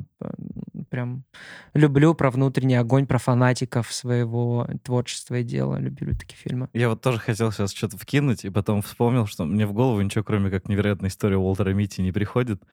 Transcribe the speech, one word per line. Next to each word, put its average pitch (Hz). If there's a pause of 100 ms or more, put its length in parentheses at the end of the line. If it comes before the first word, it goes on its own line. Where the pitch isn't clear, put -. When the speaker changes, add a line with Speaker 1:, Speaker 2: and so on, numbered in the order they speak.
(220)
Speaker 1:
Мгм. -
Speaker 2:
М, -
прям 123 (500)
люблю 147
про 139
внутренний 131
огонь, 123
про 127
фанатиков 123
своего 120 (160)
творчества 123
и 123
дела. 135
Люблю 135
такие -
фильмы. 127
Speaker 1:
Я 120
вот 113
тоже 120
хотел 113
сейчас 101
что-то 101
вкинуть, 139
и 101
потом 101
вспомнил, 120
что -
мне 104
в 101
голову 113
ничего, 98
кроме 98
как 95
невероятная 98
история 98
Уолтера 95
Митти, 98
не 92
приходит. 107 (120)